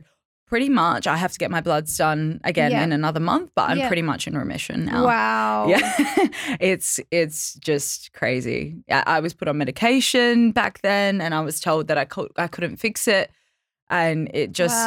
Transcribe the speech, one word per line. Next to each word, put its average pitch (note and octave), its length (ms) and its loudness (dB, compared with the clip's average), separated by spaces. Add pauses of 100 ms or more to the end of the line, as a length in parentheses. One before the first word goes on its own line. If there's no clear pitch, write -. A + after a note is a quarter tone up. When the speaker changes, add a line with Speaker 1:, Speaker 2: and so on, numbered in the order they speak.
(460)
Speaker 1:
pretty B3+ 240 0
much F#3+ 380 2
I D#3 100 2
have F3 140 -2
to - 80 -10
get E3+ 100 -2
my E3 120 -2
bloods D#3 360 0
done D#3 460 0
again D#3 280 2
Speaker 2:
Yeah. - 120 2
Speaker 1:
in E3 80 0
another D#3 280 0
month, D4+ 360 0
but - 160 2
I'm E3+ 80 0
Speaker 2:
Yeah. C4 80 0
Speaker 1:
pretty F3 160 0
much - 240 -2
in D#3+ 100 -4
remission - 480 -4
now. B3 200 0
Speaker 2:
Wow. A3 600 2
Speaker 1:
Yeah. E5+ 600 2 (100)
<laughs> B3 220 -6
It's, - 400 0 (100)
it's D#3+ 460 -2
just - 580 -4
crazy. B2+ 640 -4 (160)
I, - 160 4
I D#3+ 120 2
was E3 140 -4
put - 140 -6
on D3 100 0
medication A#3+ 920 2
back G#3 300 -2
then G3 400 0
and E3 120 -2
I D#3 80 0
was D#3 180 -4
told D#3 280 0
that D#3 100 2
I C3+ 80 0
cou-, - 320 -8
I E3+ 100 0
couldn't E3+ 300 -6
fix - 300 -4
it. G3 240 2 (580)
And D#3+ 440 0
it C3 200 -2
just, F3+ 220 0 (120)